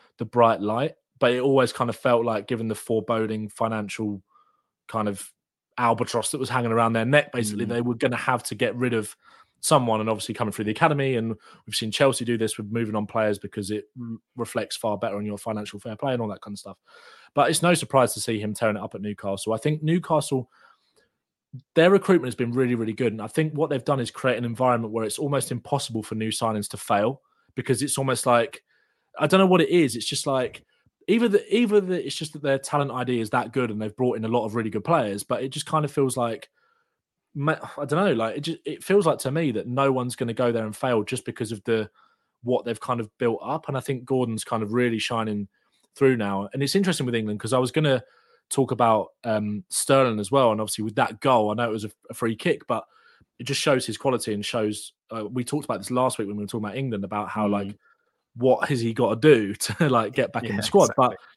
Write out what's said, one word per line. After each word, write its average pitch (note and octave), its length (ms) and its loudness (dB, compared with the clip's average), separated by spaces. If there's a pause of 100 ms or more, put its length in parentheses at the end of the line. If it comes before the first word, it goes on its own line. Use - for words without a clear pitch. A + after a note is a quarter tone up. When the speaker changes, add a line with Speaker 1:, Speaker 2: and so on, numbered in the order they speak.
(180)
Speaker 1:
the A2+ 60 -4
bright A2+ 380 4
light, A#2 320 -2 (240)
but B2 140 6
it B2 100 2
always C3 300 4
kind A#2+ 180 -2
of G#2 60 -4
felt A#2+ 280 4
like, A2 220 -2
given A2+ 220 -4
the A2 60 -2
foreboding A2 760 -2
financial G#2+ 720 -4 (680)
kind G#2+ 200 -2
of G2 220 -8 (460)
albatross A#2 540 0
that D3+ 80 -6
was B2+ 100 -4
hanging A#2+ 240 -2
around A2+ 200 2
their A2+ 120 0
neck, C#3+ 280 2
basically, A2 340 -4
Speaker 2:
Mm. G#2+ 40 -4
Speaker 1:
they A#2+ 120 -2
were A#2+ 140 -2
gonna B2 200 0
have B2 280 -2
to - 100 -8
get A2 220 -2
rid A#2+ 180 -2
of A2 220 -4 (440)
someone, A#2+ 400 4
and G#2+ 100 -2
obviously G#2+ 240 -4
coming G#2+ 180 -2
through - 140 -4
the G#2+ 40 0
academy, C3+ 460 2
and A2+ 180 -2 (320)
we've G#2+ 80 -12
seen A2 160 -4
Chelsea C3 340 2
do A#2+ 140 0
this A2 200 -2
with G#2 120 -8
moving A2+ 240 -2
on G#2+ 120 -2
players G#2+ 320 0
because G2+ 320 -8
it G#2+ 160 -6 (140)
r-, A#2 180 -10 (180)
reflects A2+ 400 -6
far G#2+ 220 -2
better G2+ 180 -4
on G#2 100 -4
your G#2 120 -6
financial G#2 420 -8
fair A2 160 -12
play C#3 160 -4
and B2 100 -2
all A2 60 -4
that G2 140 -10
kind G#2 120 -12
of G2 40 -16
stuff. G2 200 -18 (560)
But C#3 160 4
it's D#3 120 0
no F3 120 6
surprise C3 400 2
to G#2+ 60 -10
see A2+ 180 -2
him G#2+ 160 -4
tearing G#2+ 220 0
it F#2+ 60 -8
up A2+ 120 -10
at G2+ 60 -10
Newcastle. G2+ 540 -4
I - 20 -4
think D3+ 260 -2
Newcastle, D3+ 680 0 (1200)
their E3+ 160 6
recruitment G3 380 4
has A#2 60 -6
been A#2+ 180 -4
really, B2 220 2
really A2+ 180 -2
good, A2+ 200 0
and G#2+ 100 -8
I G#2+ 60 -8
think D#3 260 -2
what D3 160 -2
they've C3+ 140 -2
done C#3+ 160 0
is A#2 100 -4
create B2 280 -2
an A#2+ 60 -6
environment A#2 480 0
where A2+ 120 -2
it's G#2+ 140 -6
almost C#3 340 -2
impossible A#2+ 500 -4
for - 140 -8
new A2 140 -2
signings G#2+ 400 -2
to - 60 -14
fail, A2 460 0 (320)
because - 280 0
it's C#3+ 160 -2
almost C3+ 280 -2
like, A#2 360 2 (560)
I D3+ 80 0
don't F#3 140 6
know G3 60 6
what F3+ 140 6
it C#3+ 80 2
is, D#3 260 4
it's A#2 140 -6
just - 180 -4
like, C3 380 -2 (420)
either A3+ 220 4
the, G3+ 280 2
either G#3+ 240 4
the, F3+ 240 -2
it's - 120 -6
just - 160 -8
that D3 100 -14
their C#3 160 2
talent C#3+ 320 -2
I B2 140 -4
D A#2+ 160 0
is A2 100 -4
that A#2+ 220 -2
good B2 180 0
and G#2+ 100 -6
they've G#2+ 140 -6
brought B2 220 0
in A2 80 -4
a A2+ 40 -2
lot A#2 180 2
of G#2 100 -8
really A2 140 -2
good G2+ 140 -6
players, G#2+ 380 0
but A2+ 220 -4
it C#3 60 -4
just D3 160 -8
kind D3+ 180 0
of C#3+ 80 -4
feels C3 240 0
like, A#2 320 -4 (880)
ma-, D3+ 200 0 (220)
I D3 60 -6
don't D3+ 200 2
know, F#3+ 100 4
like, A2+ 240 -2
it - 20 -6
just, D#3+ 240 -6
it - 180 -8
feels G3 240 4
like D#3+ 140 2
to C3 100 -2
me D3+ 220 0
that G#2+ 160 -4
no C#3 240 2
one's B2 240 -2
gonna A#2 180 -4
go A#2+ 160 2
there A2+ 160 0
and G#2+ 80 -8
fail A#2+ 300 0
just - 200 -6
because A2+ 280 -6
of G2+ 120 -10
the, A2 240 0 (540)
what A#2+ 220 0
they've A#2 160 -4
kind A#2+ 200 -2
of G#2+ 180 -10
built A#2 240 0
up. D3 260 -6
And C#3 80 -4
I B2+ 40 -4
think C3 240 -6
Gordon's B2 400 -2
kind A2+ 180 -2
of G#2 100 -6
really A#2+ 260 0
shining G#2+ 500 -4 (460)
through C3 220 4
now. G2+ 360 -2
And C3 100 -2
it's C#3 120 -2
interesting F#3 320 2
with A#2+ 80 -2
England, G#2+ 260 -2
'cause A2+ 120 -4
I C3 60 4
was B2+ 120 2
gonna C#3 320 2 (480)
talk C3 220 2
about, A2 360 4 (160)
um, G#2+ 460 -2
Sterling B2+ 500 4
as G2+ 100 -4
well. C3 220 6
And G#2+ 80 0
obviously G#2+ 240 -4
with A2 120 -4
that A2+ 240 0
goal, A#2 300 4
I G#2+ 40 0
know A#2 140 -2
it A2 40 -2
was G#2+ 140 -6
a, G#2+ 40 -8 (200)
a A#2 40 -12
free A2+ 220 -2
kick, - 300 -2
but A2+ 180 -2 (540)
it - 60 -12
just C3+ 160 -4
shows C3 260 2
his G#2+ 100 -6
quality A#2 380 -2
and G2+ 100 -4
shows, G#2+ 480 -4 (180)
uh, A2 160 -8
we B2 180 -4
talked D3 200 -4
about A2 160 -4
this G2+ 100 -10
last B2+ 280 0
week G#2 100 -4
when G#2 80 -6
we G#2 80 -6
were G2+ 40 -10
talking A2 180 -6
about G#2 100 -8
England, A#2 280 -4
about G2+ 260 -4
how, G#2+ 180 0
Speaker 2:
Mm. G#2 40 2
Speaker 1:
like, G2+ 260 -4 (580)
what B2+ 320 4
has C3 120 0
he A#2 120 0
gotta A2 240 0
do A2+ 380 6
<laughs> - 20 -18
to, - 320 -2
like, A#2 240 2
get B2 200 0
back A#2 120 -4
in A2+ 60 -4
Speaker 2:
Yeah, G3+ 80 -2
Speaker 1:
the G3+ 40 -4
squad? G3 280 6
Speaker 2:
exactly. B2+ 180 4
Speaker 1:
But, G#2 80 -4 (200)